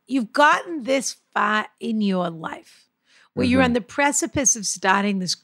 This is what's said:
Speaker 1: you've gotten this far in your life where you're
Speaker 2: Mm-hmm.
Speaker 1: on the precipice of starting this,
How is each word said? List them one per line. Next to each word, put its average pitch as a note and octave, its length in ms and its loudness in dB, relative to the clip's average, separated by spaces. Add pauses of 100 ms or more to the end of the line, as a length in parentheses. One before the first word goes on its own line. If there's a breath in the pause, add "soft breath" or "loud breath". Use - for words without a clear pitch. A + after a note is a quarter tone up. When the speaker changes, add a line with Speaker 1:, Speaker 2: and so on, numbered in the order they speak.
Speaker 1:
you've B3 240 -2
gotten D#4+ 520 2
this C4 340 -2 (160)
far G#3+ 340 0 (140)
in A3+ 200 -2
your F#3 280 0
life - 500 -12 (540 soft breath)
where B3 140 -2
you're B3 140 4
Speaker 2:
Mm-hmm. C4 40 6
Speaker 1:
on B3 80 2
the A#3+ 80 0
precipice C#4+ 760 0
of G#3 100 -10
starting G3 540 0
this, F3+ 240 -4